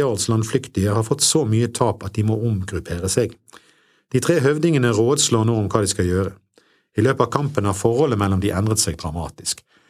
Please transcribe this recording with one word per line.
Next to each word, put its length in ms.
Jarls 280
landflyktige 640
har 160
fått 160
så 240
mye 240
tap 320
at 140
de 100
må 160
omgruppere 680
seg. 240
De 80
tre 240
høvdingene 540
rådslår 500
nå 140
om 100
hva 140
de 40
skal 200
gjøre. 240
I 80
løpet 180
av 80
kampen 380
har 80
forholdet 420
mellom 240
de 80
endret 300
seg 180
dramatisk. 640